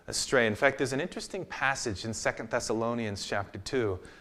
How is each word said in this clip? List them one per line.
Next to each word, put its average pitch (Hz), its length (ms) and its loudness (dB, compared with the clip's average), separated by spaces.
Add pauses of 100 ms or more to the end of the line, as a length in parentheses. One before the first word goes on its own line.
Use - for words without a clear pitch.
astray. - 380 4
In 107 80 4
fact, 135 240 4
there's 135 160 0
an 135 60 0
interesting 185 440 -6
passage 131 640 -2
in 113 80 -4
Second 127 340 -2
Thessalonians 113 800 -2
chapter 101 320 -4
two, 104 400 0 (220)